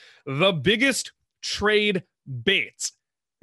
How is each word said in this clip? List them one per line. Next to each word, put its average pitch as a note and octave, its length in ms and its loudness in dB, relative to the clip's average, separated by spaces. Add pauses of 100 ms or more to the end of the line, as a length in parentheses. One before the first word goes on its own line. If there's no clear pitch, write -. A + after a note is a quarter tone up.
(240)
the D#3 280 0
biggest G#3+ 600 0 (300)
trade G#3 640 0 (400)
bait. E3+ 480 -2 (500)